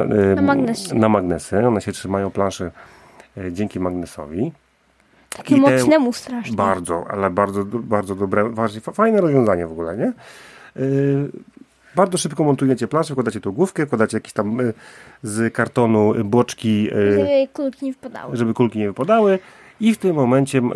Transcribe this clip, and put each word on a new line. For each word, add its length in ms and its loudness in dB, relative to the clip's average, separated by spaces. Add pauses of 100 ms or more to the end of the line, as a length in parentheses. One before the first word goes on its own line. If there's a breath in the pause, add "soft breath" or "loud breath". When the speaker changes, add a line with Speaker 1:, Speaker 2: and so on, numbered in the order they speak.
Speaker 1:
e, 40 -2 (280)
Speaker 2:
Na 60 0
magnesy. 540 0
Speaker 1:
na 140 4
magnesy. 580 2
One 140 0
się 100 -8
trzymają 400 -4
planszy, 400 -4 (680 loud breath)
e, 160 -8
dzięki 260 -6
magnesowi. 720 -6 (800 soft breath)
Speaker 2:
Takie 260 0
Speaker 1:
I 80 8
te 140 6
Speaker 2:
mocnemu 360 4
strasznie. 420 -8
Speaker 1:
Bardzo, 540 -2
ale 200 -2
bardzo 360 0
do-, 140 -6
bardzo 360 -4
dobre, 340 0
właśnie 320 -4
fa-, 100 -12
fajne 300 2
rozwiązanie 460 2
w 40 -10
ogóle, 260 -8
nie? 160 -2 (680 loud breath)
Y, 460 0 (640)
bardzo 220 2
szybko 260 -2
montujecie 440 2
planszę, 260 -2
wkładacie 280 -2
tą 100 -6
główkę, 340 -2
wkładacie 320 0
jakieś 160 -10
tam, 260 -2
y, 140 -2 (500 loud breath)
z 300 -2
kartonu, 640 2
y, 80 -2
boczki, 720 0
y, 220 2
Speaker 2:
Żeby 380 2
kulki 320 -6
nie 80 -6
wpadały. 440 -12
Speaker 1:
żeby 160 0
kulki 260 0
nie 80 0
wypadały. 520 2 (400 loud breath)
I 140 4
w 40 -4
tym 180 0
momencie 420 2
m-, 180 0